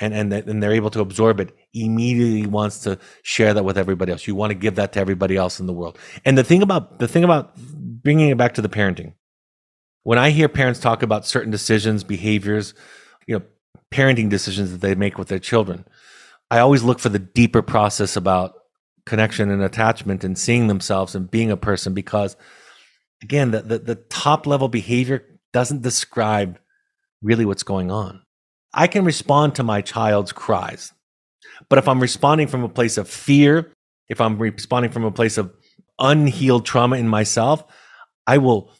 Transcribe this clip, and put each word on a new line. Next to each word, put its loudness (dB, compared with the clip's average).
and, -4
and, -2
and -4
they're 0
able 0
to -6
absorb 0
it -6
immediately 0
wants -2
to -4
share 2
that 2
with -2
everybody -2
else. -8
You -4
wanna -2
give -4
that -2
to 0
everybody 0
else -4
in -8
the -6
world. -10
And 4
the 4
thing 4
about, -2
the -2
thing 2
about 2
bringing 0
it 2
back 2
to -4
the -2
parenting, -2
when 2
I 4
hear 4
parents 0
talk 0
about -2
certain -4
decisions, 0
behaviors, -2
you -4
know, -10
parenting 2
decisions -4
that -12
they 0
make -4
with -10
their -6
children, -2
I 4
always 6
look 2
for 0
the 0
deeper 2
process 0
about 0
connection 0
and 0
attachment -2
and -6
seeing 0
themselves -2
and -8
being 0
a -2
person, -4
because -4
again, 0
the, 0
the, -4
the -6
top -2
level 0
behavior -2
doesn't -2
describe -2
really 2
what's -2
going -4
on. -8
I 2
can 0
respond 2
to -2
my -2
child's 0
cries, -6
but 6
if 2
I'm 4
responding 2
from -4
a -4
place -2
of -6
fear, 4
if -6
I'm 0
responding -2
from -4
a -2
place -2
of -4
unhealed 2
trauma 2
in -2
myself, 0
I 6
will 2